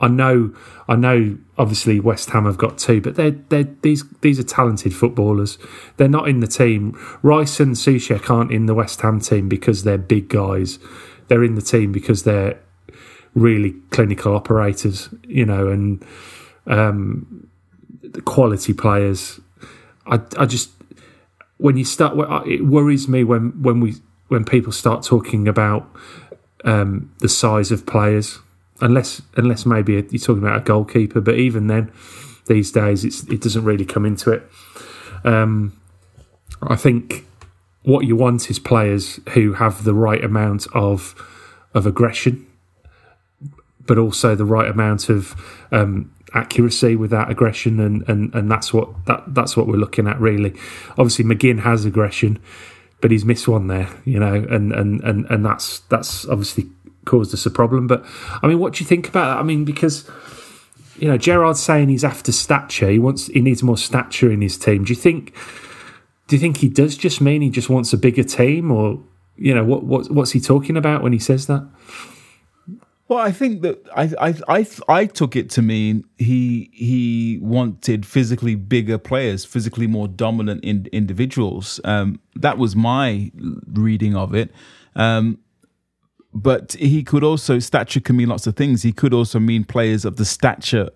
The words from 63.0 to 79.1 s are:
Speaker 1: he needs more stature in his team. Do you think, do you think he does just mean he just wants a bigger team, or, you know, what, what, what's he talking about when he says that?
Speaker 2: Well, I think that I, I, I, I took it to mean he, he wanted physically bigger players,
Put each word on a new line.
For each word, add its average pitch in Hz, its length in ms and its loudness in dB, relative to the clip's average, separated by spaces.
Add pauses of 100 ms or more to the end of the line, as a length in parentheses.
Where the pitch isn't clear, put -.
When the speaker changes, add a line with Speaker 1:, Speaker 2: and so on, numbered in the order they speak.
Speaker 1:
he 135 120 2
needs 127 220 2
more 120 160 2
stature - 540 0
in 104 80 0
his 98 180 -2
team. 101 260 2
Do 117 80 -2
you 117 60 -4
think, 165 360 0 (920)
do - 80 0
you 135 60 4
think 156 160 0
he 135 120 2
does 143 280 2
just 151 240 -2
mean 147 220 2
he 135 80 0
just 120 200 -4
wants 123 220 0
a 113 60 4
bigger 131 260 2
team, 147 480 0
or, 107 280 0 (360)
you 135 180 0
know, 113 100 2
what, 123 200 0
what, 127 260 -2
what's 143 220 0
he 127 80 0
talking 139 360 0
about 151 240 0
when 123 120 0
he 113 80 0
says 135 260 -2
that? 143 220 -4 (1400)
Speaker 2:
Well, 247 120 -2
I 208 140 0
think 220 300 -4
that - 200 -4 (120)
I, 156 240 -2
I, 160 160 0 (140)
I, 202 180 2 (220)
I 175 180 4
took 135 300 -2
it - 140 -4
to 123 120 0
mean 107 420 0 (120)
he, 120 560 -2
he 117 720 -2
wanted 110 640 -2
physically 120 480 0
bigger 107 420 -2
players, 113 480 -4